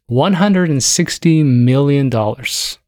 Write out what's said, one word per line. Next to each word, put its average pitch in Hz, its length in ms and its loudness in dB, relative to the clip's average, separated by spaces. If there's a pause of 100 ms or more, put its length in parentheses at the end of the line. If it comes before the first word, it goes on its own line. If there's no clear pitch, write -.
One 147 280 0
hundred 185 360 0
and 139 120 0
sixty 165 600 0
million 135 640 2
dollars. 113 800 -6